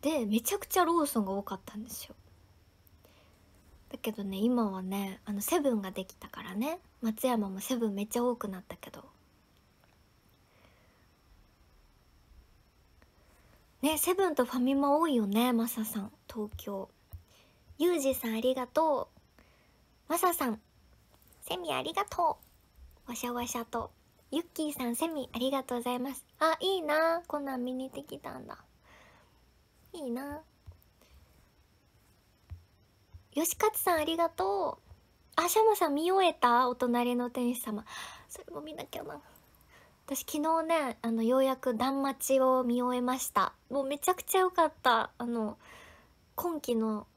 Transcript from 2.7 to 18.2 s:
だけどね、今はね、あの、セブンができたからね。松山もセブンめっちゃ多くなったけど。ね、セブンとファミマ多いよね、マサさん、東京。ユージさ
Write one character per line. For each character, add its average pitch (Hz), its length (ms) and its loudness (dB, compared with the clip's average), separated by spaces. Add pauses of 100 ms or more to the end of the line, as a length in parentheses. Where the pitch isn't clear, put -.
だ - 80 -16
け - 140 -6
ど 214 120 -6
ね、 190 140 -6
今 233 320 2
は 190 120 -6
ね、 190 440 -6
あ 214 80 -6
の、 202 80 -4
セ 339 180 2
ブ 277 140 2
ン 208 80 0
が 190 100 -6
で 190 140 -6
き - 100 -20
た - 140 -20
か - 140 -12
ら 180 120 -10
ね。 302 240 -2 (220)
松 220 260 -2
山 220 220 0
も 190 120 -8
セ 262 160 -4
ブ 226 120 0
ン 196 60 -6
め 202 80 -4
っ 214 40 -6
ち 233 100 -4
ゃ 240 60 0
多 247 120 0
く 214 140 -8
な 185 100 -8
っ 196 80 -18
た - 80 -12
け - 160 -18
ど。 - 140 -18 (4000)
ね、 311 160 2
セ 359 160 2
ブ 370 160 4
ン 294 60 -2
と 247 100 4
フ 247 120 -6
ァ - 20 0
ミ 262 160 2
マ 277 220 4
多 330 120 4
い 269 60 2
よ 214 120 2
ね、 233 240 2
マ 233 160 2
サ 226 160 -4
さ 220 160 -4
ん、 196 120 -8 (220)
東 214 220 -6
京。 101 340 -8 (880)
ユ 349 160 2
ー 320 40 0
ジ 269 160 0
さ 233 140 -4